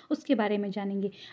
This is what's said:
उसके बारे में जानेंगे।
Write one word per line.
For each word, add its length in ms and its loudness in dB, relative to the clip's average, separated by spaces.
उसके 240 2
बारे 240 4
में 120 -2
जानेंगे। 420 -2